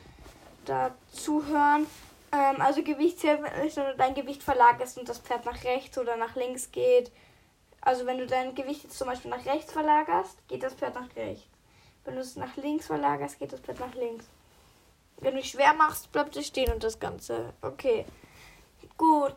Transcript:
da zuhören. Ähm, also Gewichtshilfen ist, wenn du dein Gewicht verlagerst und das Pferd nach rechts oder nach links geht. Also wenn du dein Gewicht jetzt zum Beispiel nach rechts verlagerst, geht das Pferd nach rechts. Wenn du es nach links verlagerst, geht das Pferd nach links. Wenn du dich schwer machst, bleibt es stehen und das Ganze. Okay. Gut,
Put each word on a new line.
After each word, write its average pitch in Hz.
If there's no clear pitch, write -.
da 254
zuhören. 302
Ähm, 269
also 285
Gewichtshilfen 302
ist, 302
wenn 277
du 269
dein 262
Gewicht 277
verlagerst 247
und 247
das 240
Pferd 240
nach -
rechts 254
oder 240
nach 226
links 254
geht. 247
Also 247
wenn 254
du 254
dein 254
Gewicht 277
jetzt -
zum 254
Beispiel 247
nach 247
rechts 285
verlagerst, 311
geht 254
das 262
Pferd 254
nach 247
rechts. -
Wenn 254
du 254
es 254
nach 254
links 302
verlagerst, 285
geht -
das 262
Pferd 247
nach 247
links. 233
Wenn 262
du 269
dich 254
schwer 277
machst, 311
bleibt 294
es 294
stehen 254
und 226
das 220
Ganze. -
Okay. -
Gut, 294